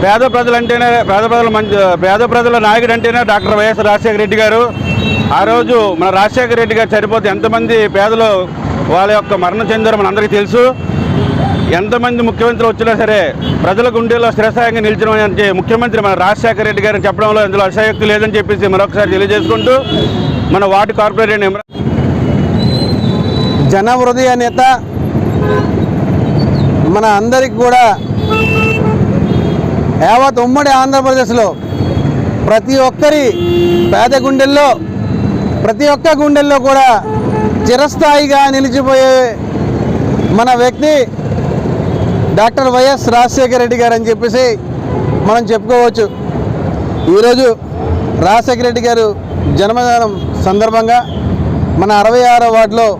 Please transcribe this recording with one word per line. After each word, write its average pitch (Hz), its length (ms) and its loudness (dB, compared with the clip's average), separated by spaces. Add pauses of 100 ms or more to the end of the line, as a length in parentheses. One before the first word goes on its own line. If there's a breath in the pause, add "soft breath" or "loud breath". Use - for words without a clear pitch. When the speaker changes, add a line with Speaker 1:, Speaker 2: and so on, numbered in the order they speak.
Speaker 1:
పేద 208 180 2 (140)
ప్రజలంటేనే, 240 520 0 (220)
పేద 196 220 2
ప్రజల 233 240 2
మంచి, 208 200 -2 (280)
పేద 190 180 2 (120)
ప్రజల 240 220 2 (120)
నాయకుడు 226 280 2
అంటేనే 233 260 0 (100)
డాక్టర్ 208 280 0
వైఎస్ 220 280 0
రాజశేఖర 208 360 0
రెడ్డి 208 180 -2
గారు. 220 200 2 (800)
ఆ - 20 2 (100)
రోజు 233 260 2 (240)
మన 185 80 2 (100)
రాజశేఖర 233 420 0
రెడ్డి 226 180 0
గారు 220 160 0
చనిపోతే 214 400 0
ఎంతమంది 220 420 0 (200)
పేదలు 220 320 2 (640)
వాళ్ళ 190 240 2
యొక్క 202 160 -2 (100)
మరణం 202 280 -2
చెందారో 220 300 0
మనందరికీ 208 380 0
తెలుసు. 208 240 2 (1160)
ఎంతమంది 240 500 -2
ముఖ్యమంత్రులు 233 440 0
వచ్చినా 226 200 0 (100)
సరే, 214 180 2 (420)
ప్రజల 202 240 0 (100)
గుండెల్లో 233 380 0
స్థిరస్థాయిగా 226 520 0
నిలిచినటువంటి 214 580 0 (140)
ముఖ్యమంత్రి 226 480 0
మన 196 60 2 (120)
రాజశేఖర 214 440 0
రెడ్డి 202 180 -2
గారిని 208 200 -2
చెప్పడంలో 214 400 0
ఎందులో 196 200 0
అతిశయోక్తి 214 440 0
లేదని 214 260 0
చెప్పేసి 202 380 -2
మరొకసారి 196 400 0
తెలియజేసుకుంటూ, 214 580 0 (840)
మన 196 180 0
వార్డు 208 280 0
కార్పొరేటర్ 208 480 0
ఇమ్రాన్ 208 160 -8 (2000)
Speaker 2:
జన 196 160 0 (120)
హృదయ 247 280 0 (140)
నేత 240 180 -2 (2250)
మన 214 100 0 (140)
అందరికి 240 440 0
కూడా 247 200 4 (2250)
యావత్ 247 380 2
ఉమ్మడి 277 260 2 (100)
ఆంధ్రప్రదేశ్లో 262 680 0 (1000)
ప్రతి 220 280 0 (120)
ఒక్కరి 294 380 0 (680)
పేద 233 220 2 (100)
గుండెల్లో, 269 420 2 (960)
ప్రతి 220 300 0
ఒక్క 311 280 0
గుండెల్లో 285 360 2 (100)
కూడా 269 200 4 (800)
చిరస్థాయిగా 285 760 2 (140)
నిలిచిపోయే 262 600 2 (1200)
మన 240 100 2 (120)
వ్యక్తి 254 320 0 (1500)
డాక్టర్ 240 360 0
వైఎస్ 262 300 2 (100)
రాజశేఖర 247 480 2
రెడ్డి 240 180 -2
గారు 233 160 2
అని 226 120 -4
చెప్పేసి 233 360 0 (840)
మనం 233 240 2
చెప్పుకోవచ్చు. 226 540 2 (1080)
ఈరోజు 247 320 4 (800)
రాజశేఖర 233 420 0
రెడ్డి 240 180 -4
గారు 233 200 2 (520)
జన్మదినం 233 540 2 (340)
సందర్భంగా 226 520 2 (840)
మన 196 100 2 (100)
అరవై 226 200 4 (120)
ఆరో 233 220 4
వార్డులో 220 320 2 (120)